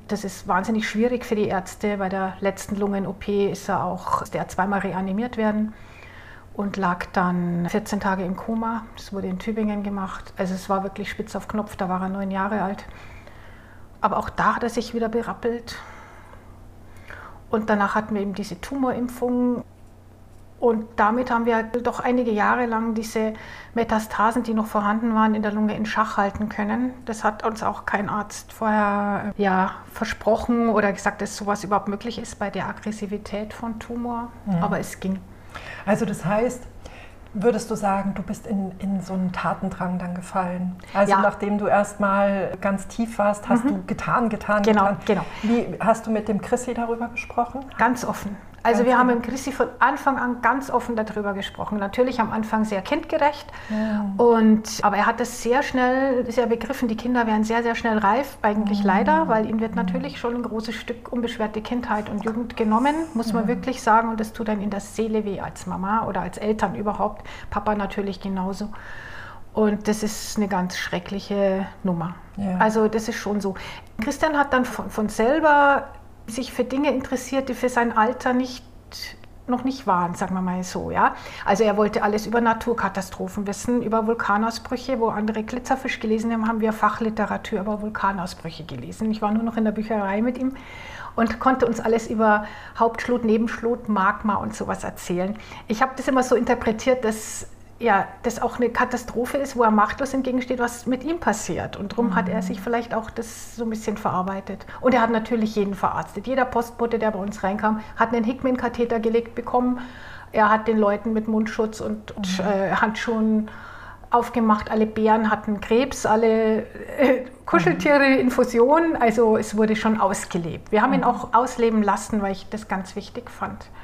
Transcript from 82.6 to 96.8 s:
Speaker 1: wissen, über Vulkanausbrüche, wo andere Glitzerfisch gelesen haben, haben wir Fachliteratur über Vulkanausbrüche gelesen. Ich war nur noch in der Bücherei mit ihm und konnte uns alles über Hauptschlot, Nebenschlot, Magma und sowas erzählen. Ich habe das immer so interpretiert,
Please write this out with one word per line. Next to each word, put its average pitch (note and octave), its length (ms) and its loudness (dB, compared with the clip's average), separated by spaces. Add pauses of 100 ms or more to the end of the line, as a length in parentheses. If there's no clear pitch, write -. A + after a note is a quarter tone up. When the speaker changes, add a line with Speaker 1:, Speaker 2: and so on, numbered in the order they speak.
Speaker 1:
wissen, A#3+ 340 0
über A3 280 2
Vulkanausbrüche, A3+ 880 0
wo A3+ 80 2
andere G#3+ 380 0
Glitzerfisch B3+ 560 -2
gelesen A3+ 320 0
haben, A3 160 0
haben A3+ 120 0
wir A3 120 2
Fachliteratur G#3 880 0
über G#3 200 -4
Vulkanausbrüche G3 840 -4
gelesen. E3 480 -6
Ich G#3+ 100 -4
war G#3 80 2
nur A3+ 140 2
noch A3+ 120 -4
in A3 100 2
der G#3 40 4
Bücherei G#3 500 0
mit B3 160 2
ihm C4 200 -2 (580)
und A3+ 240 2
konnte C4 260 4
uns A#3 140 2
alles A3+ 300 0
über G#3+ 360 4 (320)
Hauptschlot, A#3 480 2
Nebenschlot, A#3 640 0
Magma G#3 460 2
und G#3 180 -4
sowas F#3+ 300 -4
erzählen. F#3+ 540 -4 (320)
Ich A3 120 -2
habe C4 160 2
das C4 120 -4
immer C4 160 4
so B3+ 100 2
interpretiert, A#3+ 680 2